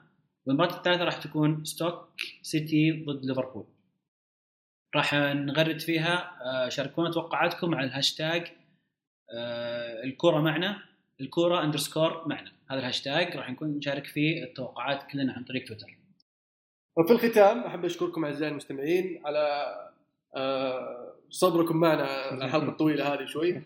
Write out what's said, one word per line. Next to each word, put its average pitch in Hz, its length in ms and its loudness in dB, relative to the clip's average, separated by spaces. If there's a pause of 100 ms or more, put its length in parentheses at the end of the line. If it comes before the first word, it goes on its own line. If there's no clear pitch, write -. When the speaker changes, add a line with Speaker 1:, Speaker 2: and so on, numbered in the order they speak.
(460)
Speaker 1:
والمباراة 151 320 2
الثالثة 175 260 2
راح 156 200 -2
تكون 156 400 0
ستوك - 440 -6 (340)
سيتي 156 640 2
ضد 135 200 -6
ليفربول. 123 400 -4 (1300)
راح 147 180 2
نغرد 143 640 2
فيها، 165 680 -2
آه، 127 240 -2
شاركونا 165 420 -2
توقعاتكم 165 640 0
على 135 120 -2
الهاشتاج، 156 600 -2 (880)
آه، 120 680 -6
الكرة 151 380 2
معنا، 165 420 0 (380)
الكرة 170 500 2
underscore 160 560 -2
معنا. - 240 -8 (180)
هذا 135 100 -4
الهاشتاج 143 580 -2
راح 127 120 -10
نكون 147 280 -4
نشارك 143 280 -4
فيه 156 380 0
التوقعات 127 680 -6
كلنا 135 220 -2
عن 123 100 -10
طريق 127 240 -6
تويتر. - 300 -16 (1000)
Speaker 2:
وفي 165 160 6
الختام 226 460 6
أحب 175 260 -6
أشكركم 170 400 -2
أعزائي 147 260 -2
المستمعين 156 760 -2
على، 147 400 0 (720)
آه، 127 800 -4 (160)
صبركم 165 480 4
معنا 139 560 2
الحلقة 135 360 0
الطويلة 143 440 2
هذه 135 120 -4
شوي. 156 400 -2